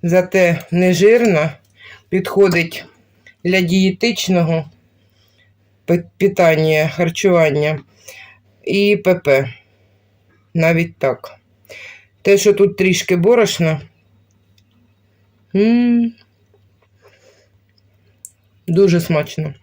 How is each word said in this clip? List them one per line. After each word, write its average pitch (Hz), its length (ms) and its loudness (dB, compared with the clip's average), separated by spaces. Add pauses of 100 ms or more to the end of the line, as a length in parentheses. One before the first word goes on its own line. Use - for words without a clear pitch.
Зате 175 560 0 (120)
не 180 220 2
жирна, 196 640 2 (520)
підходить 185 760 -2 (580)
для 185 180 0
дієтичного 185 1080 -2 (1160)
пи-, 175 180 -2 (140)
питання, 160 720 2
харчування 160 920 -2 (840)
і 202 340 0
П 185 180 0
П. 135 380 0 (1000)
Навіть 165 440 -2
так. - 420 -8 (840)
Те, 196 160 2
що 202 160 2
тут 202 240 0
трішки 185 380 0
борошна, 175 680 0 (1700)
м, 233 580 0 (2500)
дуже 175 340 2
смачно. 151 600 -6